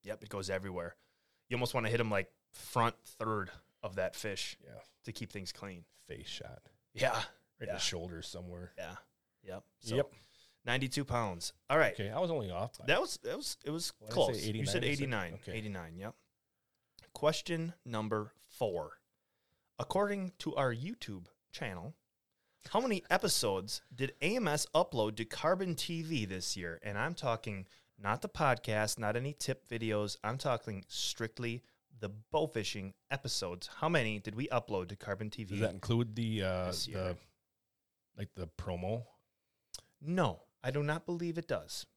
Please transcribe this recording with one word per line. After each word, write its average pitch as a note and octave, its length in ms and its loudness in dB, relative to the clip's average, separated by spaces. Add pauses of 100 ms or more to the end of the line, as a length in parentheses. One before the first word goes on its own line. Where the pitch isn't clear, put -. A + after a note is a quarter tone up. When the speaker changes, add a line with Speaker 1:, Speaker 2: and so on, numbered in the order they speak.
Speaker 1:
Yep, G#2 200 -6
it G#2 60 -14
goes G2 200 -2
everywhere. F#2 460 -2 (540)
You B2 80 0
almost B2 160 0
wanna A2+ 160 2
hit A#2 100 4
him, A2+ 120 4
like, G2 180 2 (220)
front - 440 2 (240)
third G#2+ 320 0 (320)
of F#2 120 -6
that F#2 200 0
fish - 480 -4
Speaker 2:
Yeah. G#1+ 160 -16 (240)
Speaker 1:
to A#2 80 -10
keep A2+ 200 -8
things F#2+ 200 -8
clean. F#2 340 -12 (220)
Speaker 2:
Face - 200 -10
shot. - 340 -10 (320)
Speaker 1:
Yeah. B2 200 2
Speaker 2:
Right A2 120 0 (360)
in A2 60 -6
Speaker 1:
Yeah. G2+ 60 -2
Speaker 2:
the F#2+ 60 -4
shoulder E2+ 420 -2
somewhere. F2 560 -10
Speaker 1:
Yeah. E2+ 180 -8 (480)
Yep. F#2+ 200 -10 (160)
So, A2+ 160 -2
Speaker 2:
Yep. - 180 2 (520)
Speaker 1:
ninety-two C3 400 0
pounds. G#2+ 480 0 (160)
All C#3+ 80 6
right. B2 160 8
Speaker 2:
Okay, G2+ 160 -2
I A#2+ 100 -2
was F3 120 2
only A#2 200 0
off F#2+ 260 -4
by - 100 -10
Speaker 1:
That D3+ 140 6
was, - 220 -2
that C3+ 140 -4
was, - 260 -6
it - 60 -4
was E3 300 -2
Speaker 2:
What G#2+ 100 -14
did - 20 -4
I - 40 -2
say, B2+ 180 8
Speaker 1:
close. G#2 120 -2
You A2 200 0
said - 180 2
Speaker 2:
eighty-nine - 20 0
or - 20 2
something? - 40 2
Speaker 1:
eighty-nine. A#2+ 440 0
Speaker 2:
Okay. - 180 -10
Speaker 1:
Eighty-nine, F#2 440 -6
yep. G2+ 180 -8 (1000)
Question E3 600 0 (120)
number G#2+ 480 0 (140)
four. E2+ 520 -2 (800)
According G3 600 2
to - 160 -2
our C3 180 4
YouTube A2+ 540 -6 (240)
channel, G2+ 440 -6 (760)
how G#3 80 4
many A#3 300 2
episodes G#2+ 720 2 (120)
did C3 280 -4
A F#3 140 2
M A3+ 120 2
S D3 260 2
upload A#2 440 4
to A2+ 80 -2
Carbon F3+ 500 2
T E3 260 -2
V D#3 240 0
this F#2 320 -2
year? E2+ 240 -6
And G2+ 160 -4
I'm D3 160 0
talking A2 540 -2 (300)
not G#2 240 2
the G#3+ 80 -4
podcast, A2 680 4
not A2 160 2
any C#3 180 0
tip - 360 -4
videos. G#2+ 540 0
I'm A#2 140 0
talking A2+ 500 0
strictly A#2 760 -2 (360)
the G#2 100 -4
bow D3+ 380 0
fishing G2 460 -2 (180)
episodes. F2+ 560 -4
How - 200 -2
many A2+ 320 4
did G#2 160 -6
we C3+ 140 -2
upload G2+ 400 0
to G2+ 80 -6
Carbon G#2 320 -2
T A2+ 140 -8
V F#2+ 120 -6
Speaker 2:
Does G2+ 60 0
that G2+ 120 2
include A2+ 420 2
the, A2 280 0
uh, F#2 240 2
Speaker 1:
this F2+ 200 -2
year? G#2 100 -4 (160)
Speaker 2:
the, F2 40 -6 (1000)
like, - 180 -6
the F2 120 -4
promo? F#2+ 580 -4 (960)
Speaker 1:
No, D3 420 2 (200)
I C3 80 2
do D3 120 2
not D3+ 220 2
believe E3+ 320 -2
it E3+ 100 -6
does. E2+ 380 -4 (120)